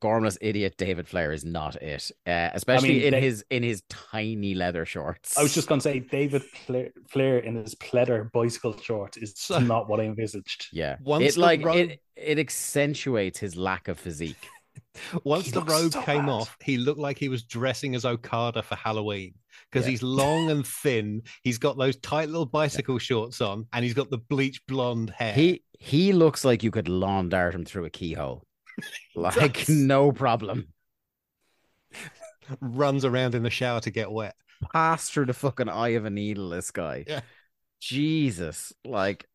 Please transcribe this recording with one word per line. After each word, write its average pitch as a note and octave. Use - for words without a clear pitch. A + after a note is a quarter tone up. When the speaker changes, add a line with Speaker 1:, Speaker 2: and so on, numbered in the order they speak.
Speaker 1:
gormless A2
idiot G#2
David F2
Flair E2+
is D2+
not E2
it, D2
uh, E2+
especially C3
Speaker 2:
I C3
mean, C3+
Speaker 1:
in C#3+
Speaker 2:
they C3
Speaker 1:
his, A#2+
in B2
his A2+
tiny G#2+
leather F2
shorts. -
Speaker 2:
I C#3+
was D3
just D3+
gonna C#3+
say, C#3+
David C#3
Flair, -
Flair C3+
in A2+
his A2
pleather A#2+
bicycle A#2
shorts G#2
is A2
Speaker 3:
So -
Speaker 2:
not A2+
what G#2+
I A2
envisaged. G#2+
Speaker 1:
Yeah, D2
Speaker 3:
Once D3
Speaker 1:
it, C#3+
Speaker 3:
the E3
Speaker 1:
like, E3
Speaker 3:
robe E3
Speaker 1:
it, -
it D3+
accentuates C3+
his F2+
lack F#2
of F2
physique. D#2+
Speaker 3:
<laughs> -
Once D#3+
Speaker 2:
He C3
Speaker 3:
the D3+
Speaker 2:
looks D#3+
Speaker 3:
robe E3
Speaker 2:
so C#3+
Speaker 3:
came D3
Speaker 2:
bad. C#3+
Speaker 3:
off, A2+
he C3+
looked C#3
like C#3+
he C#3+
was B2+
dressing B2+
as B2
Okada A#2
for -
Halloween, G#2
'cause B2+
Speaker 1:
Yeah. B2
Speaker 3:
he's A#2+
long C#3+
and D3
thin. A2
He's A#2+
got C#3
those C3+
tight D#3
little D#3+
bicycle C#3
shorts A#2
on, G#2+
and A#2+
he's B2
got C3+
the B2+
bleach C#3
blonde B2
hair. G#2+
Speaker 1:
He, E3
he F#3
looks E3
like A#2
you A2
could G2+
lawn F#2
dart F2
him F2
through F2
a E2
keyhole. D#2
Speaker 3:
<laughs> -
Speaker 1:
Like, F#2
Speaker 3:
does. -
Speaker 1:
no C#3
problem. A2+
Speaker 3:
Runs C3+
around B2+
in A#2+
the A#2
shower A#2+
to G#2+
get G2+
wet. G#2+
Speaker 1:
Pass D#3+
through D3
the B2
fucking B2+
eye A2+
of A2+
a G#2+
needle, G2+
this F2
guy. D2
Speaker 3:
Yeah. D3
Speaker 1:
Jesus. C3
Like, G2+